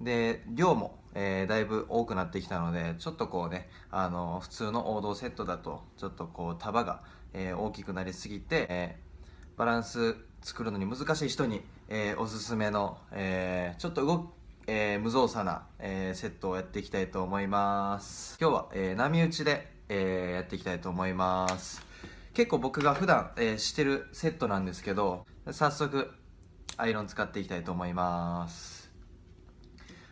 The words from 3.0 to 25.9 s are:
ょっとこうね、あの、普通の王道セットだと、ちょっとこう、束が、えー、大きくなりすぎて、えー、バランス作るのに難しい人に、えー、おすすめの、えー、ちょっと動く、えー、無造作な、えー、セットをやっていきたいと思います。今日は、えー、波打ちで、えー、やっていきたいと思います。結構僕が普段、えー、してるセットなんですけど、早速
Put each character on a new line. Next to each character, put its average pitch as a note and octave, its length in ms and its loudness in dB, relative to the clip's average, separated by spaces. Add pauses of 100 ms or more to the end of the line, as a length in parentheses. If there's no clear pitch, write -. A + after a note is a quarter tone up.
ょ - 20 -2
っ D#2 60 -8
と F2 120 -2
こ F2 220 -2
う - 0 -
ね、 F2+ 180 -6 (220)
あ F#2 180 0
の、 F2 320 -2
普 - 80 -12
通 G#2+ 220 -4
の A2 260 0
王 G#2 60 0
道 G#2 120 0
セ B2+ 120 -6
ッ A#2+ 80 -4
ト G#2+ 100 -4
だ F2 140 -2
と、 D2 260 -8 (140)
ち - 60 -6
ょ - 20 -4
っ F#2 80 -6
と E2+ 140 -8
こ E2+ 300 -4
う、 - 0 -
束 G#2+ 260 0
が、 - 180 -4 (320)
え F#2+ 180 -4
ー、 F2 60 -4
大 G#2+ 140 -2
き G2 120 -12
く G2 80 -6
な F#2 120 -4
り F#2 100 -6
す - 120 -12
ぎ G2+ 140 -8
て、 D3 300 0
え F2+ 280 -4
ー、 - 60 -18 (520)
バ A#2 100 2
ラ A#2 120 4
ン A2 60 -2
ス A2+ 320 0 (260)
作 - 220 -8
る A2 80 -2
の G2 60 -4
に F#2+ 60 0
難 C3 300 0
し D#3 120 0
い - 20 0
人 C3+ 180 2
に、 G#2+ 160 -2 (240)
え G#2+ 300 -2
ー、 - 40 -4
お A2 60 0
す G#2+ 140 -6
す A#2 160 -4
め G#2+ 140 2
の、 G#2 280 0 (140)
え F#2 640 0
ー、 - 20 -14
ち F3 60 -4
ょ E3+ 40 -2
っ - 20 -6
と C#3 120 2
動 E3 140 4
く、 E3+ 140 -6 (340)
え G#2+ 300 2
ー、 - 20 0
無 A2 140 0
造 B2 160 6
作 A2 160 0
な、 E2+ 240 -2 (100)
え F#2+ 340 -2
ー、 F#2 60 -6
セ A2+ 80 -6
ッ F#2+ 40 -4
ト F#2 200 -4
を F#2 60 0
や F#2 60 -2
っ - 20 -8
て G2+ 160 -6
い - 20 -4
き - 80 -12
た G2 100 0
い F#2 80 0
と F#2+ 140 -2
思 F#2+ 180 0
い G2 60 0
ま G2+ 540 2
す。 - 400 -12
今 D#3+ 100 6
日 - 20 6
は、 - 200 2
え F#2+ 220 0
ー、 - 20 0
波 D3+ 260 4
打 E3 60 6
ち D#3+ 160 -2
で、 C#3+ 280 2 (160)
え F#2 440 2
ー、 - 20 0
や F2+ 60 -2
っ F2+ 60 -6
て F#2+ 100 -4
い - 20 -8
き E2+ 60 -10
た F#2 100 0
い F2 60 -4
と F#2 100 -4
思 F2+ 160 0
い F#2 80 0
ま F#2 420 4
す。 - 300 -10 (460)
結 A#3 180 4
構 D3+ 80 4
僕 C3 240 0
が C#3+ 120 8
普 F3+ 120 2
段、 B2 300 6
え A2+ 180 4
ー、 G#2+ 40 -2
し - 160 -2
て D3+ 100 4
る C#3 280 2
セ D#3+ 180 0
ッ E3 60 -4
ト A#2 120 2
な G2+ 100 4
ん F#2+ 60 2
で F2+ 100 -2
す - 80 -10
け G2+ 100 0
ど、 F#2+ 320 2 (280)
早 D3 180 4
速 C#3 400 0 (680)